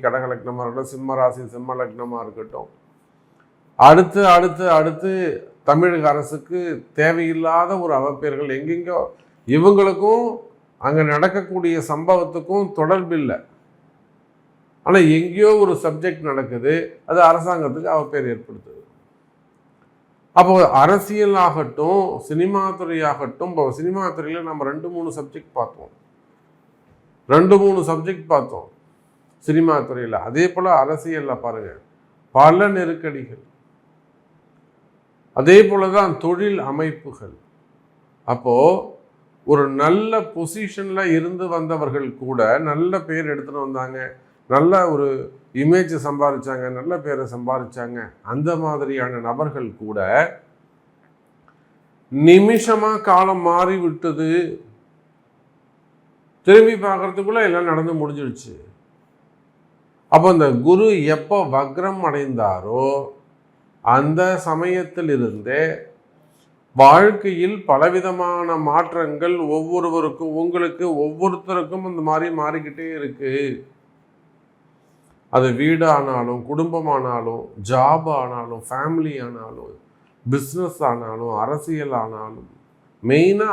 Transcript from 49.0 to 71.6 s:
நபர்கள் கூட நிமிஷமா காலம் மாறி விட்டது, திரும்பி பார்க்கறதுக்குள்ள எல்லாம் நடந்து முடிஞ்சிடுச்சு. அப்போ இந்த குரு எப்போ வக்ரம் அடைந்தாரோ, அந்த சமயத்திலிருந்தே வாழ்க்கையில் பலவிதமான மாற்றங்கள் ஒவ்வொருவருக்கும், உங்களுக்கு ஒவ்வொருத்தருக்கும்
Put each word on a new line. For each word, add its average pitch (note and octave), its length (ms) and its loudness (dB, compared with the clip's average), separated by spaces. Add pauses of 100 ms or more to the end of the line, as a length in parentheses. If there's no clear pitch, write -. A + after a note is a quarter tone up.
நபர்கள் C3 420 -6 (140)
கூட G#2+ 160 -10 (2250)
நிமிஷமா G#3+ 800 4 (180)
காலம் F#3 400 4
மாறி F3+ 360 2
விட்டது, D#3+ 440 -4 (2250)
திரும்பி A3 300 8 (100)
பார்க்கறதுக்குள்ள G3 640 -2
எல்லாம் F3 220 0
நடந்து D#3+ 300 -2
முடிஞ்சிடுச்சு. C3+ 560 -8 (1600)
அப்போ E3 240 6
இந்த D3 140 4 (180)
குரு G3 200 6 (280)
எப்போ G3 240 -2 (160)
வக்ரம் F3+ 540 -4
அடைந்தாரோ, A#2 720 -4 (1120)
அந்த D#3 260 0 (260)
சமயத்திலிருந்தே D#3 1160 -4 (1120)
வாழ்க்கையில் F#3 800 6 (140)
பலவிதமான F3 840 0 (120)
மாற்றங்கள் E3 680 0 (200)
ஒவ்வொருவருக்கும், E3 840 -2
உங்களுக்கு F3 460 -2 (180)
ஒவ்வொருத்தருக்கும் F3+ 840 -4